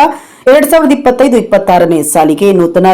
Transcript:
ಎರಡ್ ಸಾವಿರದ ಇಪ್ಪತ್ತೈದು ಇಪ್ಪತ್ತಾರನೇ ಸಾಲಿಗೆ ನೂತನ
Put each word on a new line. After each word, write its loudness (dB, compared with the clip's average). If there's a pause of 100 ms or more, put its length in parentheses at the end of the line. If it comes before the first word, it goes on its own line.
(460)
ಎರಡ್ 2
ಸಾವಿರದ 0
ಇಪ್ಪತ್ತೈದು 0
ಇಪ್ಪತ್ತಾರನೇ 0
ಸಾಲಿಗೆ -2
ನೂತನ 0